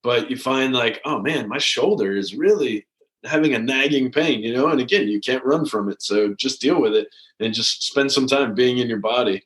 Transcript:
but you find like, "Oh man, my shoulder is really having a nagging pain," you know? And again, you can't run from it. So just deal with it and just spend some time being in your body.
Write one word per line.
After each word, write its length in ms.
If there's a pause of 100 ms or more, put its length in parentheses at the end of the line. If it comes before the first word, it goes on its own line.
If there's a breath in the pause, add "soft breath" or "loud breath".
but 260
you 60
find 380
like, 320
"Oh 160
man, 260
my 120
shoulder 580
is 180
really 500 (380)
having 300
a 60
nagging 520
pain," 320
you 100
know? 140
And 140
again, 260
you 140
can't 240
run 200
from 220
it. 160
So 300
just 260
deal 220
with 120
it 140 (320 soft breath)
and 140
just 340
spend 240
some 160
time 260
being 260
in 100
your 100
body. 460